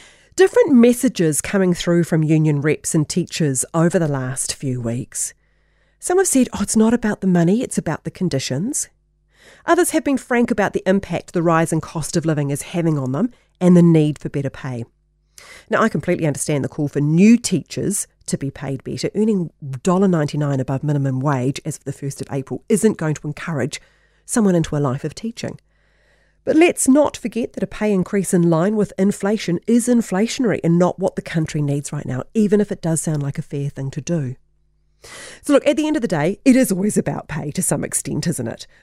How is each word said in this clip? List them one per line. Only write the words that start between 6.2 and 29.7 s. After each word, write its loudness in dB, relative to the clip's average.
said, 4
"Oh, -4
it's -2
not 4
about -2
the 0
money, 4
it's -6
about -4
the -10
conditions." -4
Others 2
have 0
been 0
frank 0
about 0
the -4
impact 0
the -2
rise 2
in 0
cost -6
of -2
living 0
is -4
having -2
on -4
them -2
and 6
the 8
need 4
for -8
better -6
pay. -10
Now, 0
I 2
completely -2
understand -2
the -4
call -6
for -4
new 6
teachers -4
to -6
be -6
paid -8
better. -6
Earning 0
dollar 2
ninety-nine 0
above -4
minimum 0
wage -2
as -8
of -20
the -8
first -10
of -10
April -8
isn't 2
going -2
to -12
encourage -6
someone 2
into 0
a 0
life -2
of -8
teaching. -10
But 0
let's 4
not 4
forget -6
that -6
a -6
pay -2
increase 0
in 4
line 2
with 0
inflation -2
is 2